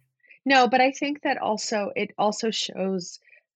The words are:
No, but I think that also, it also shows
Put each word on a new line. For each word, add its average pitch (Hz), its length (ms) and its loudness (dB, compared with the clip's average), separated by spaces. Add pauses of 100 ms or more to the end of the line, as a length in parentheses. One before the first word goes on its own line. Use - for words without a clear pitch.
(440)
No, 262 220 6
but 254 140 2
I 262 100 4
think 285 320 -6
that 277 160 -2
also, 208 560 -2
it 202 240 -4
also 214 320 0
shows 190 680 -4 (360)